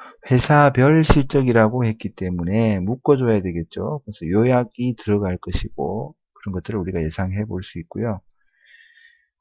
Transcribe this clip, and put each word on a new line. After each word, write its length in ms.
회사별 760
실적이라고 800
했기 300
때문에 680
묶어줘야 640
되겠죠. 640
그래서 260
요약이 680
들어갈 400
것이고 800
그런 220
것들을 260
우리가 220
예상해 420
볼 180
수 160
있고요. 420